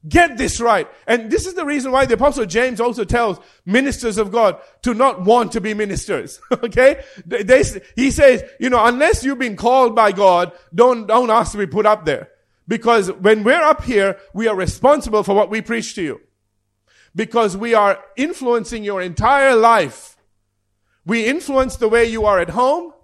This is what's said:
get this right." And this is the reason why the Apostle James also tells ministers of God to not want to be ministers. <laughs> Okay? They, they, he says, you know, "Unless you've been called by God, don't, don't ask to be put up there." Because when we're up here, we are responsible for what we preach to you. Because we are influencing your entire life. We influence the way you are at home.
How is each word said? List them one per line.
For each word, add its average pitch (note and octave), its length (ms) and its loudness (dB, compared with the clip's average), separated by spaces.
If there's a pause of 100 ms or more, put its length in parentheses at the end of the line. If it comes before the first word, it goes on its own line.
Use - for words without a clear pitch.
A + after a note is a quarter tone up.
get D4+ 300 2
this A3+ 240 -4
right." G#3+ 260 0 (200)
And A3 240 -2
this F4+ 160 -2
is F#4 80 -12
the F4 100 -6
reason C#4 260 -4
why C4+ 140 2
the A#3+ 100 0
Apostle C4 300 0
James A3 360 -4
also A#3 240 -4
tells A3+ 360 -2 (240)
ministers A3+ 540 -2
of G3+ 120 -4
God G#3+ 300 0 (220)
to B3 100 -2
not A3 300 0
want A3 300 2
to A3+ 80 -4
be G#3+ 120 -6
ministers. G3 760 -8
<laughs> - 60 -16
Okay? B3+ 500 2 (220)
They, G3+ 180 -6
they, B3+ 220 4 (320)
he C4 140 0
says, C4 340 4 (160)
you B3 80 -2
know, A#3+ 160 2
"Unless C4 400 0
you've C4+ 140 -4
been A#3 180 -6
called B3 380 2
by G#3+ 180 2
God, F3+ 400 2 (220)
don't, A3+ 320 2
don't A3+ 240 2
ask A3 220 0
to G#3 60 -8
be G3 80 -2
put G3+ 200 -2
up G#3 180 2
there." D3 240 -4 (380)
Because A3 460 0
when G#3+ 320 0
we're D#4 180 2
up D4+ 220 2
here, G3 340 0 (140)
we A3 160 -4
are G#3 80 -2
responsible G#3+ 680 0
for G3+ 120 -2
what G3+ 160 2
we A3 100 -4
preach A3+ 340 -8
to G3 80 -8
you. C#3+ 180 -8 (920)
Because G#3+ 420 -2
we A3+ 180 -2
are G3+ 280 2 (140)
influencing A#3+ 680 -4
your G3+ 160 -6
entire B3 540 2
life. A3 600 2 (920)
We A3+ 200 -2
influence C4 500 -2
the A3 120 -2
way A#3 160 2
you A3+ 220 -4
are G3+ 120 2
at E3+ 120 -2
home. C#4+ 420 -2 (120)